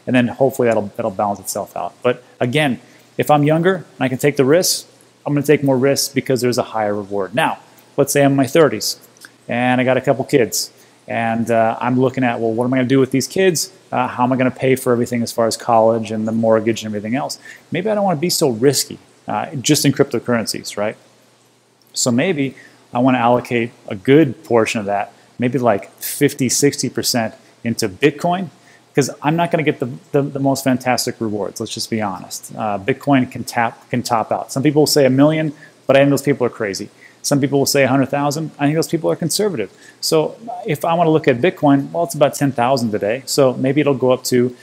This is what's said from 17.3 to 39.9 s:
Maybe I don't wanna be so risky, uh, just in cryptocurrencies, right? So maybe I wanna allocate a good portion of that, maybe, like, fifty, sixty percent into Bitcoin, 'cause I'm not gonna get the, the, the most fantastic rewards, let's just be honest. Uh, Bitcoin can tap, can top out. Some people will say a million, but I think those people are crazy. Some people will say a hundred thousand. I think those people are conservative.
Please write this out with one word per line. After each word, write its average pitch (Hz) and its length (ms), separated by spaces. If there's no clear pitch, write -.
Maybe 185 180
I 214 60
don't 208 80
wanna 175 160
be 175 100
so 156 200
risky, 120 500
uh, 110 200
just - 240
in 139 80
cryptocurrencies, - 840
right? 107 200
So - 180
maybe 139 440
I 120 60
wanna 127 200
allocate 120 520
a 113 80
good 135 480
portion 117 360
of 101 80
that, 101 260
maybe, 123 180
like, 117 420
fifty, 135 500
sixty 135 400
percent 113 440
into 117 240
Bitcoin, 151 600
'cause 135 160
I'm 156 140
not 170 160
gonna 160 120
get 143 160
the, 123 100
the, 143 80
the 139 180
most 135 240
fantastic 123 560
rewards, 104 400
let's 110 140
just - 160
be 110 120
honest. - 560
Uh, 104 220
Bitcoin 131 500
can 117 140
tap, - 460
can 123 120
top 113 300
out. 101 200
Some 131 120
people 147 200
will 139 40
say 143 180
a 127 40
million, 151 420
but 135 120
I - 20
think 143 120
those 135 100
people 135 260
are - 20
crazy. 104 400
Some 143 200
people 139 180
will 135 60
say 139 180
a 123 60
hundred 131 200
thousand. 147 500
I 143 60
think 151 100
those 156 120
people 170 240
are 156 60
conservative. 156 540